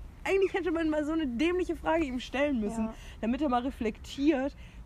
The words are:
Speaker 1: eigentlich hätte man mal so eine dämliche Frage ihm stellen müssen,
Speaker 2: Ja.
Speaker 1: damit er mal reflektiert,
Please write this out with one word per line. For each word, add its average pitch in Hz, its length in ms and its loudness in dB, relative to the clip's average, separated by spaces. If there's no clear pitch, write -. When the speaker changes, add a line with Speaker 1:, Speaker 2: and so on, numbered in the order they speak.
Speaker 1:
eigentlich 381 300 2
hätte 359 180 0
man 320 180 0
mal 302 140 0
so 294 80 -2
eine 320 160 0
dämliche 330 480 0
Frage 320 300 2
ihm 254 140 -4
stellen 262 420 0
müssen, 220 240 0
Speaker 2:
Ja. 220 80 -4
Speaker 1:
damit 240 220 0
er 302 80 2
mal 240 120 4
reflektiert, 269 960 0